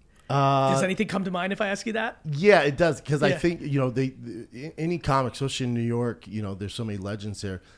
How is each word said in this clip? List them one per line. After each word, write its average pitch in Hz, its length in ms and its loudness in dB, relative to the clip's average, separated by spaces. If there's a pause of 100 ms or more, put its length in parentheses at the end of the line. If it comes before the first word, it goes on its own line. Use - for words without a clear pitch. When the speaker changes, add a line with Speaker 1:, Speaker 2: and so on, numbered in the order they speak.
(300)
Speaker 1:
Uh, 139 440 4
Speaker 2:
Does - 100 2
anything 190 240 0
come 190 160 -2
to 190 80 -4
mind 180 220 -2
if 190 80 -4
I 208 80 0
ask 202 180 -4
you 220 60 -4
that? 226 300 -4
Speaker 1:
Yeah, 160 380 6
it 143 160 0
does, 165 240 2
'cause 147 220 0
I 143 60 6
Speaker 2:
Yeah. 135 100 2
Speaker 1:
think, 170 220 0
you 139 180 0
know, 127 100 2
they, 131 200 0
the, 120 680 -12
any 165 220 -2
comic, 135 340 0
especially 135 320 -4
in 120 80 -2
New 120 80 0
York, 117 460 -2
you 104 160 -6
know, 98 100 -6
there's 98 220 -8
so 123 80 -6
many 104 140 -6
legends 101 440 -8
here. 95 200 -6 (160)